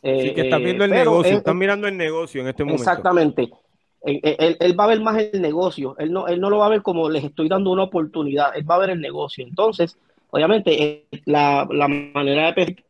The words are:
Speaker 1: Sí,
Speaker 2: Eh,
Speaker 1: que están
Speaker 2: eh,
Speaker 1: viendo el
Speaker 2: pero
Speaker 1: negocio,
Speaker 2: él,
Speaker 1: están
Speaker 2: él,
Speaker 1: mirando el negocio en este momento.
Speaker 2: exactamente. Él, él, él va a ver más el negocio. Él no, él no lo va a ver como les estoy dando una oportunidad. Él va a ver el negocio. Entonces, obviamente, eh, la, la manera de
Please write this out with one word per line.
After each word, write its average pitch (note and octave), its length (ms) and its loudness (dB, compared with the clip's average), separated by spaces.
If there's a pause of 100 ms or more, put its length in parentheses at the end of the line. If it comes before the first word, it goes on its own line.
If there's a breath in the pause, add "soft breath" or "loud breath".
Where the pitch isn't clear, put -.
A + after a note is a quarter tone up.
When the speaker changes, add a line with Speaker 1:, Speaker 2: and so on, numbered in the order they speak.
Speaker 1:
Sí, C#3 80 -4
Speaker 2:
Eh, C3 240 0
Speaker 1:
que E3 80 -2
están C3+ 200 2
Speaker 2:
eh, - 40 -4
Speaker 1:
viendo F#3+ 180 0
el G3 60 2
Speaker 2:
pero - 200 4
Speaker 1:
negocio, F3 220 4
Speaker 2:
él, G3+ 60 2
Speaker 1:
están E3+ 160 0
Speaker 2:
él, F3+ 40 -2
Speaker 1:
mirando G3+ 300 0
el G3 80 -4
negocio D#3+ 460 -4
en C3 60 -6
este C#3 160 -4
momento. C#3+ 180 -2
Speaker 2:
exactamente. E3+ 680 2 (520)
Él, C#3+ 200 -4
él, D#3 380 2
él F3+ 180 2
va G#3 60 4
a G#3+ 40 4
ver A3 120 2
más A3 160 0
el G#3+ 240 -2
negocio. D#3 580 -2
Él D#3 140 -4
no, F#3+ 160 -4
él F3 100 -2
no G3 120 0
lo G#3 80 2
va G#3 80 4
a - 40 4
ver G#3+ 120 2
como E3 260 -2
les D3+ 160 -2
estoy D#3 240 -4
dando F#3+ 220 0
una F#3+ 140 2
oportunidad. D3 720 -2
Él D3+ 160 -8
va E3+ 40 4
a F3+ 60 4
ver F#3+ 100 0
el F3 100 -4
negocio. C#3+ 460 -10
Entonces, G#3 520 -2 (320)
obviamente, E3+ 520 2
eh, D3+ 240 -4 (180)
la, C#3+ 460 2
la C#3+ 180 2
manera C#3+ 640 -2
de F3+ 240 -2 (140)